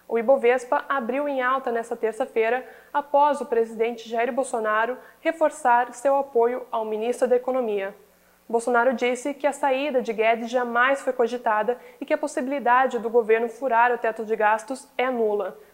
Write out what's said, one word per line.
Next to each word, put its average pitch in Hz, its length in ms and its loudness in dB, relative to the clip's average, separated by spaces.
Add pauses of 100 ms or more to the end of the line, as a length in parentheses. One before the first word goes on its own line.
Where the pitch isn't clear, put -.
O 226 120 -2
Ibovespa 247 680 2
abriu 277 400 -2
em 269 140 -2
alta 262 300 -2
nesta 233 240 -4
terça-feira, 226 680 -2 (300)
após 285 480 2
o 240 60 -6
presidente 226 600 -2
Jair 233 240 -2
Bolsonaro 233 680 -2 (200)
reforçar 294 760 0
seu 277 200 2
apoio 247 560 0
ao 226 140 -4
ministro 226 420 -2
da 247 80 4
Economia. 226 600 -2 (520)
Bolsonaro 240 460 2
disse 247 400 -2
que 285 140 -4
a 277 60 2
saída 269 480 0
de 214 100 -4
Guedes 226 380 0
jamais 247 520 2
foi 254 120 -4
cogitada 233 640 0 (220)
e 285 60 -10
que 311 80 0
a 302 40 0
possibilidade 262 840 0
do 220 100 -6
governo 226 380 2
furar 240 440 2
o 240 60 -2
teto 226 280 -4
de 214 100 -2
gastos 220 520 -2 (100)
é 254 120 0
nula. 214 480 -2 (160)